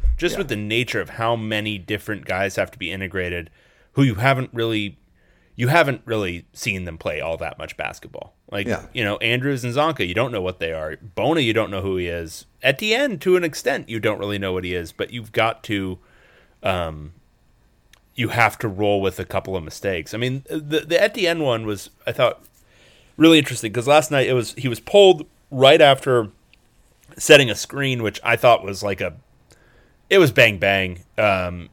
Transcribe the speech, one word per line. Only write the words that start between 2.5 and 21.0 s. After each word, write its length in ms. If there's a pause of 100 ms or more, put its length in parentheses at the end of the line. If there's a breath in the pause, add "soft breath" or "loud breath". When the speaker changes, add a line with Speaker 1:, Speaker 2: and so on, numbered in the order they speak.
Speaker 1:
have 160
to 60
be 120
integrated 580 (440 soft breath)
who 100
you 140
haven't 360
really, 460 (580)
you 120
haven't 360
really 480
seen 320
them 140
play 220
all 180
that 200
much 180
basketball. 580 (160)
Like, 160
Speaker 2:
Yeah. 260
Speaker 1:
you 120
know, 140
Andrews 460
and 80
Zonka, 340
you 80
don't 180
know 100
what 160
they 140
are. 240
Bona, 440
you 140
don't 160
know 100
who 160
he 120
is. 360 (180)
Etienne, 580
to 160
an 80
extent, 440
you 120
don't 180
really 200
know 140
what 120
he 100
is, 180
but 180
you've 220
got 320
to, 340 (640 soft breath)
um, 500 (1040)
you 140
have 300
to 100
roll 320
with 180
a 60
couple 320
of 80
mistakes. 480
I 60
mean, 320
the, 300
the 220